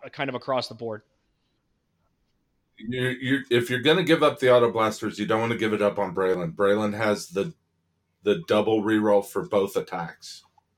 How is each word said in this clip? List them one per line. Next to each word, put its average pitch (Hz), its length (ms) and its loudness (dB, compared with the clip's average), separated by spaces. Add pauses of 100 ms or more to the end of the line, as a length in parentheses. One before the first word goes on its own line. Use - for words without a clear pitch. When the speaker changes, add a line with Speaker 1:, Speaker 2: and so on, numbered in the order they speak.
Speaker 1:
uh, 131 40 -14
kind 139 220 -6
of 127 40 -6
across 127 340 -4
the 123 60 -16
board. 113 280 -10 (1800)
Speaker 2:
You're, 127 340 -4
you're, 131 380 -2
if 120 200 2
you're 123 120 -2
gonna 160 220 4
give 156 180 2
up 147 180 2
the 127 140 4
Auto 117 180 4
Blasters, 110 460 -2
you 104 80 -4
don't 110 140 0
wanna 117 160 -2
give 107 180 -2
it 101 80 0
up 101 160 2
on 92 160 -4
Braylon. 90 400 0
Braylon 104 420 2
has 107 320 -2
the, 90 240 -4 (680)
the 92 240 0
double 107 360 2
reroll 107 440 2
for 98 200 -6
both 98 300 -2
attacks. - 680 -10 (360)